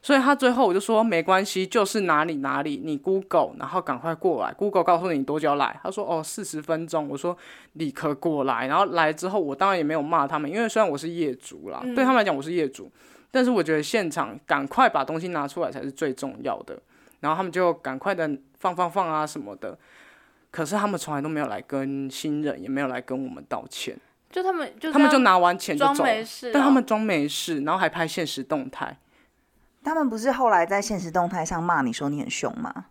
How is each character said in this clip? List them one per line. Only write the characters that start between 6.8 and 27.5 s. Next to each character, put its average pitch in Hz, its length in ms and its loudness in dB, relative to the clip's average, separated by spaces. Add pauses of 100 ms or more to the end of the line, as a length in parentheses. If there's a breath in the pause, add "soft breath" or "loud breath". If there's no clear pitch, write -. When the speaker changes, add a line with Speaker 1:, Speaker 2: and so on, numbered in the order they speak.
Speaker 1:
钟。” 156 220 -2
我 143 100 -6
说 175 200 -4 (420 loud breath)
，“立 156 100 -2
刻 147 260 -4
过 147 280 0
来。” 131 240 0
然 147 100 2
后 190 100 4
来 156 260 2
之 180 160 -6
后， 202 100 0
我 143 160 -2
当 196 140 2
然 190 80 2
也 165 40 0
没 151 120 0
有 156 80 0
骂 151 260 2
他 151 100 -2
们， 147 140 -4
因 214 100 -2
为 226 60 0
虽 220 140 0
然 185 100 2
我 143 60 -4
是 151 100 -8
业 165 280 -2
主 - 340 -16
啦， 65 160 -8
Speaker 2:
嗯。 247 100 -6
Speaker 1:
对 269 80 4
他 254 60 4
们 262 80 6
来 214 80 6
讲 170 100 0
我 139 60 -4
是 156 100 -8
业 165 160 2
主， - 240 -10 (400 soft breath)
但 254 140 4
是 247 40 4
我 208 140 4
觉 156 100 2
得 151 80 4
现 175 300 0
场 120 340 -4
赶 139 220 0
快 247 220 4
把 135 160 0
东 156 120 -4
西 180 120 -6
拿 147 180 -4
出 165 160 -4
来 - 80 -2
才 135 100 -10
是 139 80 -6
最 135 240 -4
重 131 280 -8
要 120 220 -6
的。 - 140 -14 (440 soft breath)
然 147 100 0
后 160 60 0
他 185 40 -4
们 185 80 -4
就 175 260 2
赶 131 220 -8
快 196 160 -2
的 160 160 -2 (300)
放 180 160 -2
放 175 160 0
放 180 180 0
啊 156 160 0
什 151 140 -10
么 101 160 -12
的， 87 240 -10 (720 soft breath)
可 160 140 -4
是 175 100 -4
他 208 100 0
们 196 140 -2
从 151 160 -6
来 139 60 -2
都 151 80 -4
没 156 100 -4
有 147 60 -2
来 104 160 -8
跟 135 500 -6
新 151 300 -4
人， 143 200 -4
也 90 60 -10
没 135 140 -2
有 135 60 -2
来 127 120 -4
跟 131 240 -6
我 127 60 -8
们 - 180 -14
道 117 220 -6
歉。 - 280 -10 (320)
Speaker 2:
就 370 140 -4
他 381 80 2
们 320 160 -2 (100)
就 220 40 -16
这 311 80 -6
样 - 20 -4
Speaker 1:
他 294 80 6
们 294 100 8
就 285 100 6
拿 196 180 8
完 175 200 6
钱 - 200 -4
就 277 80 4
走 277 60 6
了。 285 40 0
Speaker 2:
装 269 140 2
没 220 160 0
事 - 240 -10
哦。 - 20 -4
Speaker 1:
对， 285 100 4
他 277 80 6
们 262 160 6
装 214 140 0
没 180 260 2
事， 147 360 -4